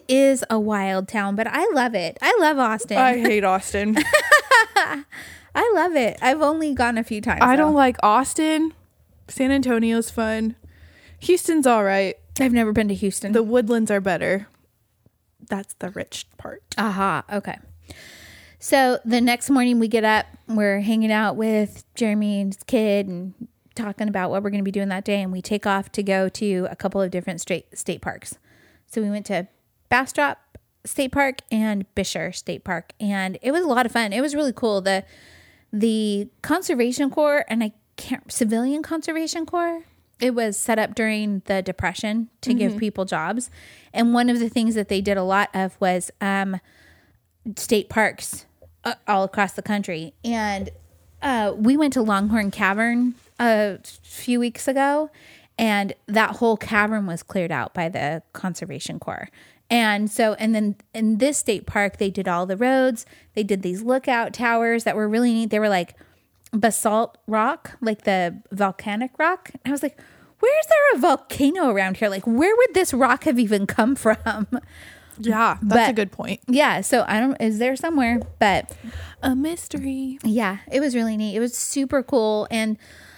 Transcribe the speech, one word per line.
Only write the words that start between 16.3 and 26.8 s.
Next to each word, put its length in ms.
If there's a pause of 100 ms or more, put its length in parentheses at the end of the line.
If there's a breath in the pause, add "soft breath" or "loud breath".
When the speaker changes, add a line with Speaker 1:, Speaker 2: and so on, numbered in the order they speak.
Speaker 2:
part. 240 (160)
Speaker 1:
Aha. 540
Okay. 260 (1040 loud breath)
So 460
the 160
next 280
morning 300
we 80
get 160
up, 220 (220)
we're 340
hanging 300
out 240
with 500 (100)
Jeremy 460
and 120
his 100
kid 440
and 260 (420)
talking 340
about 220
what 120
we're 60
gonna 140
be 80
doing 180
that 160
day. 160
And 100
we 100
take 240
off 280
to 100
go 260
to 400
a 60
couple 260